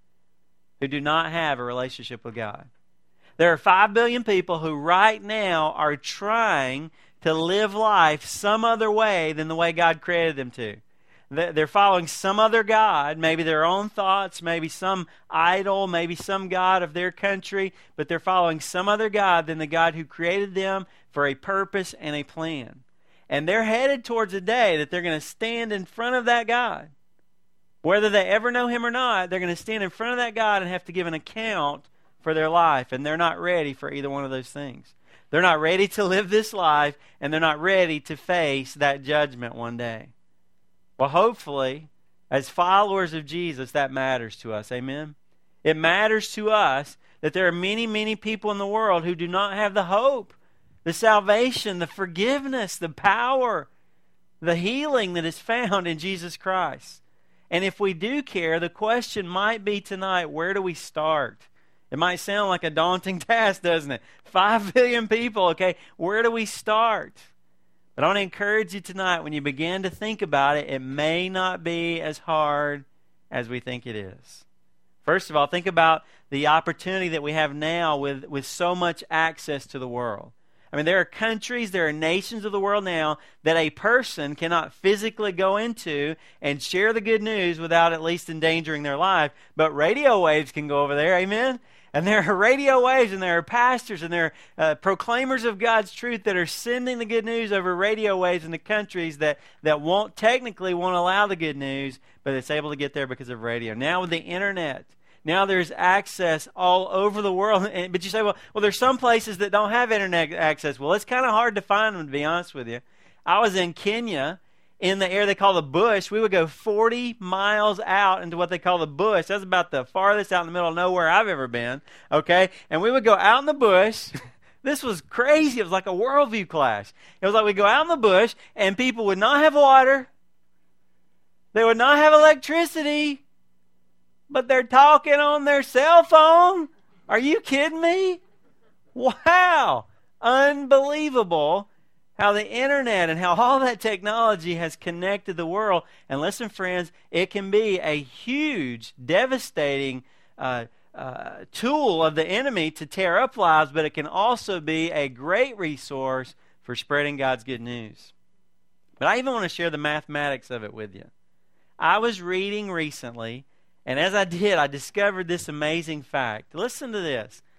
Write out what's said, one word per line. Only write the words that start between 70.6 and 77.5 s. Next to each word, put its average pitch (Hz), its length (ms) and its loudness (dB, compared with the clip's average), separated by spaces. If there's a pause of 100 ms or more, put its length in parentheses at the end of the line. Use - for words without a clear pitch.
it 139 120 -6
may 156 500 -4
not 185 340 -4
be 170 340 -4
as 156 200 -8
hard 147 680 -2 (460)
as 123 180 -6
we 123 100 -8
think 123 280 -12
it 117 100 -10
is. 104 480 -16 (580)
First 175 280 0
of 156 60 0
all, 143 100 4
think 175 200 -4
about 165 360 4 (260)
the 143 180 -4
opportunity 175 640 0
that 160 140 -6
we 147 100 -6
have 151 220 0